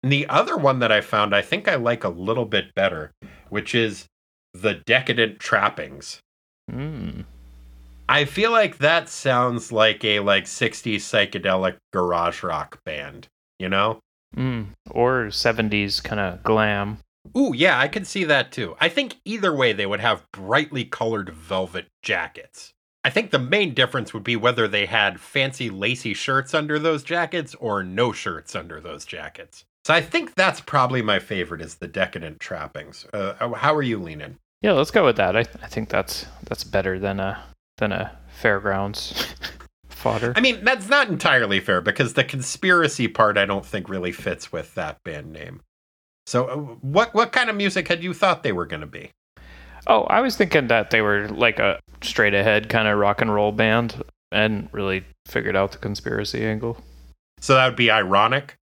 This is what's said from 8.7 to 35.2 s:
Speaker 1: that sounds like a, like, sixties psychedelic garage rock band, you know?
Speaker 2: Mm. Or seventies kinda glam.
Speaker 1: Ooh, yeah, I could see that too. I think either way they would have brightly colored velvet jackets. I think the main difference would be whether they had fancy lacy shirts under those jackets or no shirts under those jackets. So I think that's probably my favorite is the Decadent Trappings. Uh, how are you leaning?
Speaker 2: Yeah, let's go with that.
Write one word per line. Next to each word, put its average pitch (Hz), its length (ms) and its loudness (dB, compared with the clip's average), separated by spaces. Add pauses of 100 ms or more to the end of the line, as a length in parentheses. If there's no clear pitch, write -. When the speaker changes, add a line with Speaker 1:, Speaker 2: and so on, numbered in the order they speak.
Speaker 1:
that 160 320 2
sounds 123 640 0
like 110 320 4
a, 104 160 2
like, 101 260 2
sixties - 560 -4
psychedelic 95 720 0 (160)
garage 87 520 0
rock 80 420 -6
band, 71 420 -12 (320)
you 92 80 -6
know? 101 320 0 (380)
Speaker 2:
Mm. 123 300 -4 (240)
Or 120 400 0
seventies 104 680 0
kinda 95 440 -4
glam. 107 560 2 (360)
Speaker 1:
Ooh, 269 180 2
yeah, 151 240 4
I - 120 2
could 196 180 -8
see 196 160 -4
that 143 300 0
too. 90 260 -6
I 160 80 2
think 254 380 -2
either 196 280 0
way 127 200 4
they 101 120 -2
would 101 140 -2
have 104 320 0
brightly 127 540 -2
colored 110 460 -4
velvet 90 560 -6 (140)
jackets. - 680 -6 (320)
I 143 60 2
think 214 220 -2
the 170 80 2
main 180 340 0
difference 120 400 -2
would 107 100 -10
be 120 120 0
whether 113 320 2
they 101 180 0
had 101 340 0
fancy 131 500 -4
lacy 104 440 -4
shirts 135 400 -2
under 151 260 0
those 151 240 0
jackets 165 520 -4
or 104 280 -4
no 98 280 0
shirts - 440 -8
under 80 260 -10
those 76 240 -14
jackets. - 580 -16 (220)
So 156 80 2
I 165 80 4
think - 340 -4
that's 185 240 2
probably 127 420 0
my 104 180 2
favorite 87 420 -6
is 80 140 -14
the - 120 -12
Decadent 82 540 -6
Trappings. 76 720 -12
Uh, 104 400 -4
how 143 220 2
are 147 60 0
you 117 160 0
leaning? 76 400 -10 (240)
Speaker 2:
Yeah, 208 120 4
let's 143 180 4
go 196 140 6
with 120 120 6
that. 92 200 4